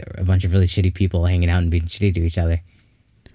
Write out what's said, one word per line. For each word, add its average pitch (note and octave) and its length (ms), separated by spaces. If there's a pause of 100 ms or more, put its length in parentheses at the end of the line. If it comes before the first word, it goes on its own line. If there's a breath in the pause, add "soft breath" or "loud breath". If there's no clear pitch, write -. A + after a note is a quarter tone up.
(180)
a F#2 60
bunch F#2 200
of F2 80
really F#2+ 140
shitty F#2 260
people F2+ 320
hanging F2 240
out F2 140
and E2+ 80
being E2 140
shitty F#2+ 300
to F2 100
each E2 120
other. E2+ 240 (760 soft breath)